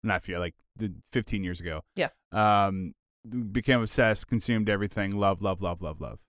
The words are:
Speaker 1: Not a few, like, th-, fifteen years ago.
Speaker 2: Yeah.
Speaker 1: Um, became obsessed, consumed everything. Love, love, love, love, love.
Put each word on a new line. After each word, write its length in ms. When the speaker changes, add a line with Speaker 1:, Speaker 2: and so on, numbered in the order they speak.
Speaker 1:
Not 140
a 40
few, 180
like, 160
th-, 140
fifteen 320
years 160
ago. 240
Speaker 2:
Yeah. 140
Speaker 1:
Um, 600
became 300
obsessed, 480
consumed 400
everything. 420
Love, 300
love, 200
love, 200
love, 180
love. 300